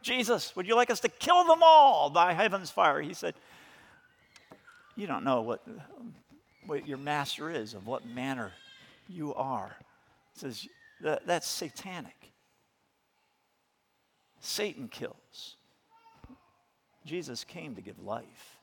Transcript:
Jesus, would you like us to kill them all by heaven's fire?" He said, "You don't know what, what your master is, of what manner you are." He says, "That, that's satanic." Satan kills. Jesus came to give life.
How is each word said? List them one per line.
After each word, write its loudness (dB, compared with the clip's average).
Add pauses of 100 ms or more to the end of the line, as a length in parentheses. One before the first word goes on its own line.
Jesus, -2
would -6
you 2
like 4
us -2
to 0
kill 4
them 6
all 10
by 4
heaven's 0
fire?" 2
He -10
said, -8 (1600)
"You -10
don't -6
know 0
what, -6 (960)
what -8
your -10
master -6
is, -8
of -16
what -8
manner -8 (540)
you -10
are." -6 (580)
He -20
says, -12 (340)
"That, -4
that's -2
satanic." -12 (2000)
Satan -6
kills. -14 (1500)
Jesus -10
came -16
to -16
give -18
life. -12